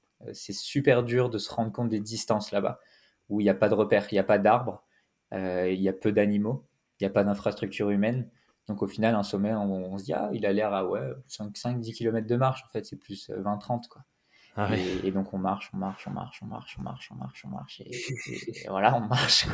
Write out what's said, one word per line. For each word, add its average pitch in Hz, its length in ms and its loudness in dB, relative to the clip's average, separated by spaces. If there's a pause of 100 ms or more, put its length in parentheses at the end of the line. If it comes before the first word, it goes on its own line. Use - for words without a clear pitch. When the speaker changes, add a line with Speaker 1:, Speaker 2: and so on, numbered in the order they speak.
(260)
Speaker 1:
Euh, 113 80 -10
c'est - 180 -12
super 131 500 2
dur 120 280 2
de 110 80 -4
se - 140 -6
rendre 110 200 -2
compte 120 160 -2
des 107 120 0
distances 110 520 -2
là-bas, 101 280 0 (480)
où 104 120 0
il 101 40 2
y 101 60 6
a 95 40 4
pas 104 140 4
de 104 60 6
repères, 101 360 4
il 107 40 -4
y 98 40 6
a 95 60 4
pas 104 140 6
d'arbres, 107 440 4 (520)
euh, 92 360 0
il 95 100 2
y 95 80 4
a 95 40 2
peu 107 200 0
d'animaux, 104 540 2 (340)
il 98 40 0
y - 20 0
a 98 40 2
pas 101 140 4
d'infrastructure 101 640 0
humaine. 113 380 2 (380)
Donc, 104 160 -4
au 101 40 0
final, 110 280 2
un 104 80 2
sommet, 104 320 0
on, 95 380 -2
on 101 60 -8
se 98 60 -10
dit, « - 100 -4
Ah, - 180 -2
il 104 120 -4
a 98 80 2
l'air 101 220 2
à, 95 120 0
ouais, 95 140 -2 (260)
cinq, 104 300 -12
cinq, 123 240 -4
dix 113 120 -8
kilomètres 113 340 0
de 120 100 2
marche. » 131 300 0
En - 20 -20
fait, 107 160 -6
c'est - 140 -14
plus, - 320 -14
euh, 104 100 -6
vingt, 101 160 0
trente, 120 320 -4
quoi. - 160 -20 (520)
Speaker 2:
Ah 104 120 0
ouais. 98 120 2
Speaker 1:
Et, 92 260 -2
et 95 40 2
donc, 95 220 -4
on 98 60 -4
marche, 95 340 -4
on 95 60 -8
marche, 95 280 -6
on 101 40 -10
marche, 95 320 -10
on - 40 -12
marche, 113 320 -14
on - 40 -10
marche, - 280 -12
on 110 40 -16
marche, - 0 -
on - 20 -
marche, 127 300 -14
on - 20 -12
marche, - 320 -12
et, - 100 -16
Speaker 2:
<laughs> - 380 -8
Speaker 1:
et, - 360 -10
et - 40 -10
voilà, 101 280 4
on 120 40 2
marche, 113 540 2